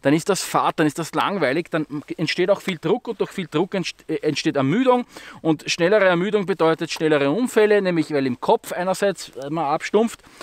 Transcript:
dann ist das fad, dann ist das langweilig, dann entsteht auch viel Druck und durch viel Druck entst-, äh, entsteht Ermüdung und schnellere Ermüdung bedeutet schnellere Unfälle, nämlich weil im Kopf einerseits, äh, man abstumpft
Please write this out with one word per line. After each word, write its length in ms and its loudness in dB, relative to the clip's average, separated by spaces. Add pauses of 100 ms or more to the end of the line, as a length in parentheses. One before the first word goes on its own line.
dann 120 4
ist 140 0
das 140 0
fad, 360 0
dann 80 4
ist 120 -2
das 160 -8
langweilig, 560 0
dann 160 -4 (300)
entsteht 340 -2
auch 100 2
viel 180 -6
Druck 300 -2
und 120 -8
durch 100 -2
viel 200 -8
Druck 240 -2
entst-, 340 -6
äh, 80 -4
entsteht 400 -2
Ermüdung 500 2 (340)
und 260 0
schnellere 380 2
Ermüdung 420 2
bedeutet 440 0
schnellere 400 2
Unfälle, 500 4
nämlich 320 0
weil 140 0
im 140 -4
Kopf 320 0
einerseits, 580 -2
äh, 200 -12
man 160 -4
abstumpft 540 -2 (220)